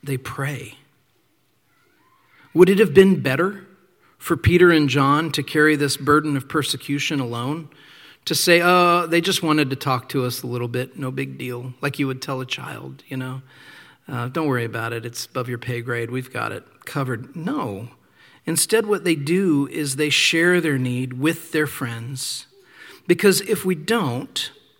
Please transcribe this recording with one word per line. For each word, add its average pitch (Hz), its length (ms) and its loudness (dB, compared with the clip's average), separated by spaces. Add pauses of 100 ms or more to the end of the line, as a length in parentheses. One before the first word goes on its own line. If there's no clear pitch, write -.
They 143 140 -4
pray. - 600 -8 (1800)
Would 180 160 8
it 196 80 4
have 147 160 4
been 190 260 8
better 170 460 -2 (500)
for - 200 -2
Peter 175 340 6
and 151 180 4
John 143 440 2
to 147 100 -4
carry 151 340 4
this 143 220 -2
burden 147 380 2
of 131 120 -6
persecution 143 720 -4
alone? 127 480 -6 (560)
To - 100 -2
say, 175 280 4
"Oh, 175 440 4
they 170 140 2
just 180 220 -2
wanted 151 260 2
to 131 80 -4
talk 127 340 -4
to 135 140 -2
us 123 180 -6
a 127 40 -10
little 120 220 -6
bit, 123 300 -8
no 131 120 -6
big 135 260 -8
deal," 127 460 -10
like 143 160 -4
you 143 80 -2
would 131 160 -6
tell 131 180 -6
a 127 60 -10
child, 135 640 -12
you 131 100 -8
know? 131 240 -10 (680)
Uh, 120 200 -6
"Don't 156 180 -2
worry 123 180 0
about 113 300 -6
it, 117 100 -8
it's 120 220 -10
above 123 220 -8
your 123 100 -6
pay 120 240 -6
grade, 117 280 -6
we've 127 220 -8
got 110 200 -6
it - 120 -12 (220)
covered." 127 500 -6
No. 156 520 -6 (580)
Instead, 214 400 2
what 190 180 0
they 175 100 2
do 151 540 2
is 143 280 -6
they 151 140 0
share 170 500 2
their 151 180 0
need 127 360 -2
with 156 380 -4
their 151 140 0
friends. 120 800 -8 (600)
Because 180 360 2
if 180 220 -2
we 185 100 0
don't 151 760 -4 (300)